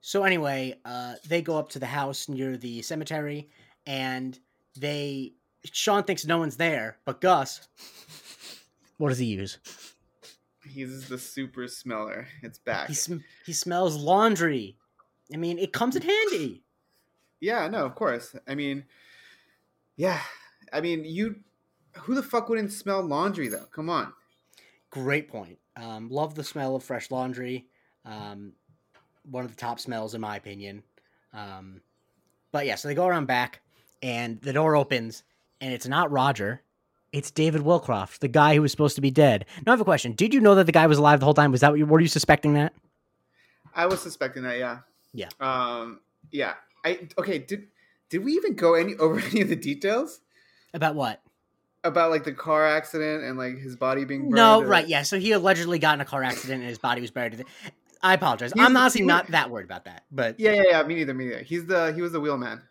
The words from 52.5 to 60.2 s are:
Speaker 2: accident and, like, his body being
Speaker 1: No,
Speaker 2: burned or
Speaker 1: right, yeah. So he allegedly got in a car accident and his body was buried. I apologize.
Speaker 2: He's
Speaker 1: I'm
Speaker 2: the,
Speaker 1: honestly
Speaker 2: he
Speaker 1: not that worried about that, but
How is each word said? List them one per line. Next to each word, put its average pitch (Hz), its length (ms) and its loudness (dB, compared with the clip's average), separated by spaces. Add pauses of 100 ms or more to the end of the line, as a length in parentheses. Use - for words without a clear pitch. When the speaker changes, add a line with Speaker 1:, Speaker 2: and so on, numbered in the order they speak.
Speaker 2:
accident 151 580 -2
and, 127 140 -8
like, 127 200 -8
his 135 180 -12
body 135 280 0
being 139 240 -6
Speaker 1:
No, 226 300 8
Speaker 2:
burned 220 80 2
or - 40 0
Speaker 1:
right, 170 160 4
yeah. 151 160 0
So 196 160 -2
he 208 140 2
allegedly 175 460 2
got 151 160 6
in 143 80 -4
a - 20 -2
car 135 180 -4
accident 127 380 -4
and 123 80 -8
his 113 100 -10
body 123 220 0
was 120 100 -8
buried. 117 320 -6 (600)
I 185 120 6
apologize. 123 380 0
Speaker 2:
He's 220 100 6
Speaker 1:
I'm 254 120 10
Speaker 2:
the, 254 60 6
Speaker 1:
honestly 247 200 4
Speaker 2:
he 190 60 4
Speaker 1:
not 175 220 4
that 151 220 0
worried 107 140 -10
about 87 220 -14
that, 87 260 -20
but 117 260 -2